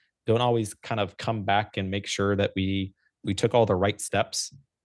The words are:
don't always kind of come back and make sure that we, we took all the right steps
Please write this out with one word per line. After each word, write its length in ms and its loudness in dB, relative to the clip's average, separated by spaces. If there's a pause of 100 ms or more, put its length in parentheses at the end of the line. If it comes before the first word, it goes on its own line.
(260)
don't 140 2
always 340 0
kind 260 -6
of 160 -4
come 280 -4
back 320 0
and 140 -4
make 160 -4
sure 300 0
that 200 0
we, 360 -2 (320)
we 100 -2
took 200 0
all 120 6
the 80 2
right 260 0
steps 540 -4 (300)